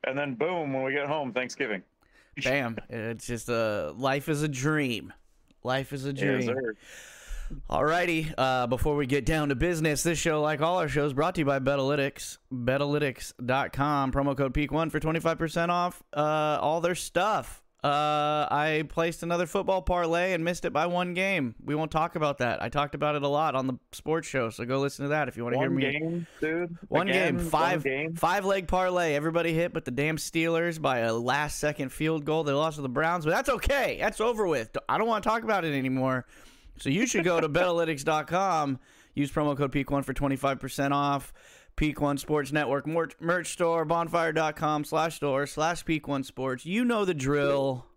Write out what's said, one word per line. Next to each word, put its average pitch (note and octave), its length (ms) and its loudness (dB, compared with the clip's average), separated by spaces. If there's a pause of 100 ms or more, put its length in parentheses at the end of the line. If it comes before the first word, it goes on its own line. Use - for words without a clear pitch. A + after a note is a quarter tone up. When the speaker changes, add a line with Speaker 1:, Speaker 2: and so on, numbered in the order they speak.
Speaker 1:
and C3 120 -4
then C#3+ 180 -4
boom, D#3 380 -2
when C3 100 -2
we C3 100 -2
get C#3+ 140 -2
home, C#3+ 260 -2
Thanksgiving. A#2+ 480 -4 (600)
Speaker 2:
Bam! B2+ 340 0 (120)
it's A#2 380 -6
just, A#2+ 220 -6
uh, G#2+ 460 0
life C3+ 340 0
is D3 140 0
a D#3 40 0
dream. C3+ 640 -2 (520)
Life C3 300 -4
is C3+ 120 -6
a C#3+ 80 -4
Speaker 1:
Yes, C3+ 80 -8
Speaker 2:
dream. C3 220 2
Speaker 1:
sir. A#2+ 320 -2 (960)
Speaker 2:
Alrighty, D#3+ 680 0
uh, C3 300 2
before C3 280 2
we D3 100 0
get C3+ 200 2
down D3+ 240 2
to C3+ 60 2
business, D#3 480 2
this E3 140 2
show, D#3 240 2
like D3+ 200 0
all F3 180 2
our D#3+ 80 0
shows, C#3+ 240 0
brought D#3 240 0
to E3 60 0
you C#3+ 40 2
by C#3 140 2
Betalytics, C#3 800 0 (140)
betalytics C#3 840 -2 (120)
dot B2+ 280 0
com, C#3 400 2
promo C#3 240 0
code C3+ 160 0
peak D3 180 0
one D#3+ 180 0
for E3 120 -4
twenty-five D#3+ 360 0
percent E3 320 -2
off, F3 320 0 (140)
uh, D3+ 460 2
all D#3 180 2
their E3+ 160 2
stuff. F3+ 680 0 (220)
Uh, D3 680 2
I D#3 380 2
placed E3 340 -2
another E3+ 260 0
football F#3+ 340 2
parlay F3 520 2
and E3 120 0
missed F3 180 -2
it E3+ 80 0
by D#3 140 2
one F3 280 0
game. F3 480 0
We C#3+ 140 -2
won't D#3 160 -2
talk D#3+ 240 0
about D3+ 220 0
that. A#2+ 260 0
I A#2+ 60 -4
talked D3 260 -2
about D3 200 0
it C#3+ 80 -2
a C#3+ 40 2
lot D3 260 2
on C3 140 0
the C3 60 -2 (180)
sports D#3+ 380 -4
show, A#2+ 200 0
so A#2 140 -8
go C3 160 0
listen C#3 240 -2
to C#3 60 -2
that D3 180 0
if A#2+ 80 -10
you A#2+ 80 -6
wanna B2 140 0
hear C3+ 100 2
Speaker 1:
One C3+ 80 2
Speaker 2:
me. C3+ 160 0
Speaker 1:
game, E3 360 -4 (120)
dude. E3+ 380 -2 (100)
Speaker 2:
One F3+ 220 2
Speaker 1:
Again, F3+ 280 2
Speaker 2:
game, - 80 -2
five, E3 380 2
Speaker 1:
one C3+ 100 0
game. D#3+ 220 -4
Speaker 2:
five F3+ 300 2
leg G3 240 0
parlay. F3+ 460 2
Everybody E3 380 2
hit, E3+ 200 0
but E3 100 -4
the - 80 -6
damn D3 240 0
Steelers E3 680 0
by C3 180 2
a A2+ 140 2
last-second C#3 800 -2
field D#3 320 -2
goal. D#3 220 0
They C#3+ 80 2
lost D3+ 240 0
to D3+ 40 -8
the C3+ 60 -4
Browns, D#3 380 0
but D#3 60 4
that's B3 180 2
okay. A#3+ 500 0
That's G#3+ 220 -2
over A3 260 2
with. B2+ 300 -2 (100)
I C3+ 100 2
don't G#3+ 100 2
wanna A3+ 140 2
talk A3+ 220 0
about G3+ 220 2
it D3+ 120 0
anymore. C3 480 0 (520)
So - 120 -2
you F#3+ 160 2
should A3 180 0
go E3+ 160 4
to D#3+ 100 0
<laughs> - 0 -
betalytics E3 540 2
dot D3+ 240 2
com. D#3 520 0 (340)
Use - 180 -2
promo D3 260 0
code C#3 140 0
peak C#3 200 0
one C#3 120 0
for C3 100 -6
twenty-five C3+ 460 0
percent C#3 340 -2
off. C#3+ 400 -2 (440)
Peak D3+ 240 0
One C#3+ 160 0
Sports C#3+ 340 -2
Network D3 340 0
merch, D#3+ 360 -2
merch E3+ 320 0
store, E3 320 2
bonfire E3 480 0
dot D#3 220 0
com D3+ 280 0
slash D#3 320 0
store C#3+ 320 0
slash D#3+ 380 -2
peak D#3+ 220 0
one C#3 160 -2
sports. C3 420 -6
You G3+ 200 0
know A3+ 200 2
the F3+ 80 2
drill. C#3 720 2 (120)